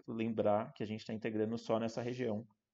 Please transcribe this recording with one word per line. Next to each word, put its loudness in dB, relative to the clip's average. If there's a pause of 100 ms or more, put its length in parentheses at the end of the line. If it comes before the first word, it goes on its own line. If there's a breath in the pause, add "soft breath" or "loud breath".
lembrar 2
que -8
a -4
gente -6
tá -6
integrando 0
só 2
nessa -2
região, -2 (260)